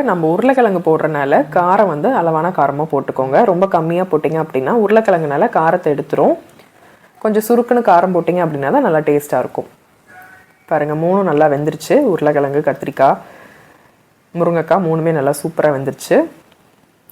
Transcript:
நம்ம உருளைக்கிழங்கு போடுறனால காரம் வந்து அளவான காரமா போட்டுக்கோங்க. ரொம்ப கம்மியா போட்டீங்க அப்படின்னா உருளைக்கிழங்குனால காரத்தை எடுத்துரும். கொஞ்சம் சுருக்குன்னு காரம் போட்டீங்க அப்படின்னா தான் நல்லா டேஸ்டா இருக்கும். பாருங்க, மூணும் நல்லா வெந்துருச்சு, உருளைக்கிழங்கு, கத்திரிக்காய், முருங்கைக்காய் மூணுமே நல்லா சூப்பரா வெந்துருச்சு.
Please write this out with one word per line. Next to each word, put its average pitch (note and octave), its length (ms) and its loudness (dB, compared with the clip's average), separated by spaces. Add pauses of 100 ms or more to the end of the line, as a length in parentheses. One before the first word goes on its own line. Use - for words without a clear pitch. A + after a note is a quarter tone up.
நம்ம E3+ 240 0
உருளைக்கிழங்கு A3 560 2
போடுறனால D3+ 500 0 (180)
காரம் F#3 360 2
வந்து D3 160 -2 (120)
அளவான E3 380 0
காரமா C#3+ 340 0
போட்டுக்கோங்க. C3+ 440 -2 (140)
ரொம்ப F3+ 140 2 (120)
கம்மியா E3+ 360 -2
போட்டீங்க D#3 320 -2
அப்படின்னா D3+ 300 -2 (100)
உருளைக்கிழங்குனால F#3+ 640 2 (100)
காரத்தை E3+ 360 0
எடுத்துரும். C#3+ 400 0 (920)
கொஞ்சம் G#3+ 240 -2
சுருக்குன்னு A#3+ 440 2
காரம் F3+ 240 4
போட்டீங்க F3 300 0
அப்படின்னா C#3+ 300 -2
தான் C#4 120 2
நல்லா D#3 200 2
டேஸ்டா D3 360 0
இருக்கும். - 260 -10 (1000)
பாருங்க, D3+ 260 -2 (100)
மூணும் F#3+ 260 0
நல்லா D3+ 220 4
வெந்துருச்சு, D#3 420 -2 (160)
உருளைக்கிழங்கு, D3 560 0
கத்திரிக்காய், E3 500 0 (1200)
முருங்கைக்காய் E3 520 0
மூணுமே D#3+ 300 0
நல்லா C#3 220 0
சூப்பரா D#3 340 0
வெந்துருச்சு. C3+ 400 -2 (960)